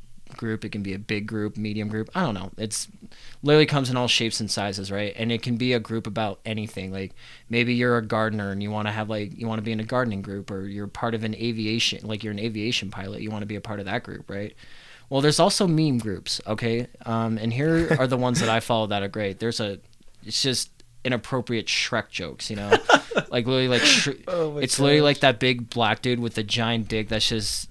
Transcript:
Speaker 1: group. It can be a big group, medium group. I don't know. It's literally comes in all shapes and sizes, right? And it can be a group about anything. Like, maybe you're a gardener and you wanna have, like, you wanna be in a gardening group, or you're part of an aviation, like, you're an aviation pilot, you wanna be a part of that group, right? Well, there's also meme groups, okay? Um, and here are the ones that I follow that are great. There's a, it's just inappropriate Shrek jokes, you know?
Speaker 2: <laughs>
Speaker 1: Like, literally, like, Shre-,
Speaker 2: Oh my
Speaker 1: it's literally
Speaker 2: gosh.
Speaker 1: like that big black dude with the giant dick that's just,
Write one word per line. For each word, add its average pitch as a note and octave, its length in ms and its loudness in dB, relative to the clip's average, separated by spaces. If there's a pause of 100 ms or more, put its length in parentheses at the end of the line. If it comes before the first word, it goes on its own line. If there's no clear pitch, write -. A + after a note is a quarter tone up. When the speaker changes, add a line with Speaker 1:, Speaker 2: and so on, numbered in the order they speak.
(380)
Speaker 1:
group. A2 260 -2
It G#2+ 80 -6
can G#2 100 -4
be G2 120 -4
a F#2+ 60 -6
big G#2 280 -4
group, G#2+ 300 -4
medium G#2+ 320 -2
group. A2 260 -4
I F#3 60 0
don't B2+ 140 0
know. F#2+ 220 -8
It's G#2+ 300 -4 (560)
literally D3+ 220 8
comes C#3+ 240 2
in B2+ 80 0
all B2 100 2
shapes A2+ 320 2
and G#2 100 -2
sizes, G2 420 -2
right? G2+ 260 -2
And A2+ 140 0
it A2+ 120 0
can A#2+ 140 0
be B2+ 160 2
a A#2+ 60 4
group A2+ 280 -4
about G#2 380 -4
anything. G#2 460 -6
Like, F#2+ 200 -6 (380)
maybe A#2+ 240 4
you're A#2+ 240 4
a A2 80 0
gardener G#2+ 460 0
and G2 120 -4
you G#2 80 -4
wanna G#2+ 220 -2
have, G#2+ 160 -4
like, G#2 280 -6
you A#2 100 -6
wanna A2 140 -2
be A2 120 -4
in G#2+ 80 -2
a - 20 -4
gardening A2+ 380 -2
group, G2 300 -8
or F#2+ 160 -6
you're G2+ 200 -8
part A2+ 280 -4
of A2 100 -2
an G#2+ 100 -2
aviation, A2 720 -2
like, G#2+ 160 -6
you're G#2+ 100 -4
an G2+ 60 -6
aviation A2 520 -2
pilot, G#2 300 -8
you G#2+ 80 -6
wanna G#2 160 -4
be G#2 120 -6
a G2 40 -8
part G#2 200 -6
of G2 60 -8
that A2 160 -4
group, G2 260 -12
right? G2+ 260 -8 (540)
Well, C3+ 100 2
there's D3+ 220 6
also G3 260 4
meme D#3 300 4
groups, G2+ 500 -4
okay? A#2 400 0 (180)
Um, A2+ 320 0
and A2+ 140 -2
here D#3+ 480 4
are C3 80 4
the B2+ 80 2
ones B2 240 4
that A#2 80 4
I A2+ 140 4
follow A2 260 2
that G2+ 160 0
are G2+ 60 -2
great. G2 300 -2
There's A2+ 200 0
a, G2+ 200 -4 (460)
it's G#2+ 160 -2
just B2+ 280 0 (340)
inappropriate A#2+ 640 -2
Shrek - 420 0
jokes, - 400 -8
you A2 60 -6
know? G2+ 160 -4
Speaker 2:
<laughs> - 100 6 (480)
Speaker 1:
Like, B2 160 0
literally, B2+ 220 2
like, B2 140 4
Shre-, - 460 2
Speaker 2:
Oh E3+ 260 -2
my D3 80 -6
Speaker 1:
it's C3 180 0
literally C#3+ 200 6
Speaker 2:
gosh. D3 40 6
Speaker 1:
like C#3+ 160 4
that C3 200 4
big B2 300 2
black A2+ 320 2
dude B2 180 2
with A#2 160 -4
the A2+ 80 0
giant A2+ 440 0
dick A2 220 -2
that's A2 180 0
just, - 420 -2